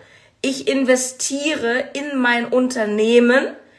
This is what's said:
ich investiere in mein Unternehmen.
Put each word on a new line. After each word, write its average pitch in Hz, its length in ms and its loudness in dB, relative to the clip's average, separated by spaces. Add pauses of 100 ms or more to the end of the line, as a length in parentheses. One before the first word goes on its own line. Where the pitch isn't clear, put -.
(420)
ich 269 260 -4
investiere 262 1300 -2
in 285 240 -6
mein 240 300 0
Unternehmen. 240 1080 2 (240)